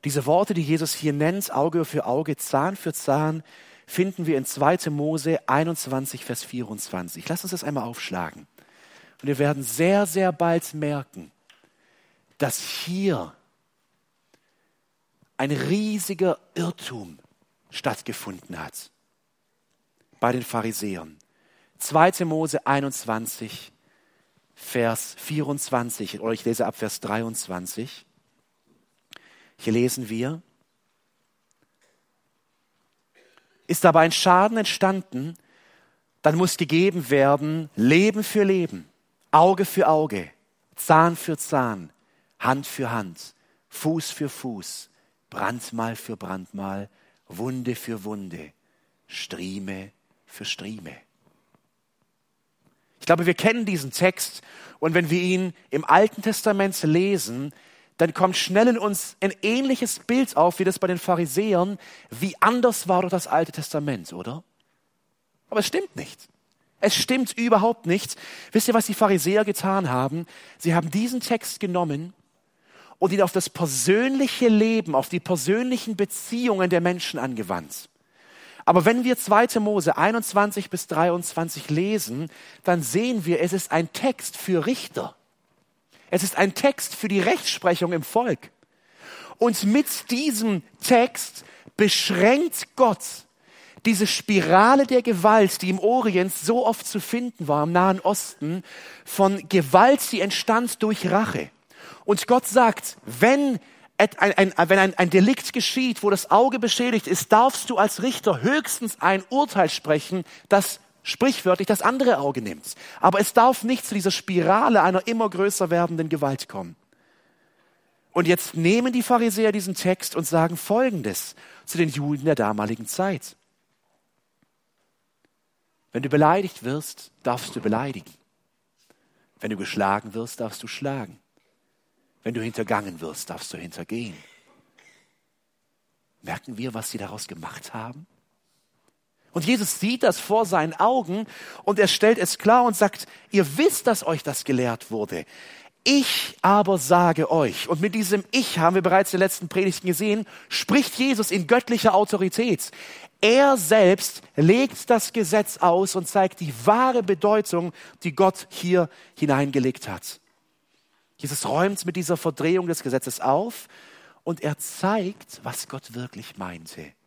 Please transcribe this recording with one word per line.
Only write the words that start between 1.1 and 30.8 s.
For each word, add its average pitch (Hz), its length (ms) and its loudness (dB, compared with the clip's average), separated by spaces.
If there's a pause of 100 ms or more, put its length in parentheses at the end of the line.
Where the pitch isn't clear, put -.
nennt, 165 400 -2
Auge 156 320 0
für - 220 -6
Auge, 147 300 -2
Zahn 160 400 -2
für - 180 -8
Zahn, 156 480 -2 (440)
finden 185 400 -2
wir 151 120 0
in 135 80 -4
zweite 156 440 0
Mose 151 580 -2
einundzwanzig, 135 760 -2
Vers - 200 -10
vierundzwanzig. 104 840 -10
Lass 170 140 -6
uns 185 80 -10
das 180 140 -8
einmal 139 200 -4
aufschlagen. - 600 -8 (760)
Und 139 60 -8
wir 139 120 -2
werden 143 240 0
sehr, 180 440 2
sehr 180 260 0
bald 170 400 0
merken, 147 580 -8 (1080)
dass 131 220 -4
hier 165 760 -4 (2000)
ein 135 140 -4
riesiger 180 880 -2 (160)
Irrtum 120 640 -8 (500)
stattgefunden - 880 -10
hat - 320 -16 (1300)
bei 120 140 0
den 123 100 -4
Pharisäern. 104 760 -8 (580)
Zweite 170 480 2
Mose 156 420 -4
einundzwanzig, 117 1040 -4 (840)
Vers - 640 -4
vierundzwanzig, 135 1000 -6
oder 113 120 -4
ich 110 140 -8
lese 117 180 0
ab 101 120 -6
Vers - 240 -8
dreiundzwanzig. 110 1040 -8 (1500)
Hier 110 160 -2
lesen 123 340 0
wir, 127 320 -6 (3250)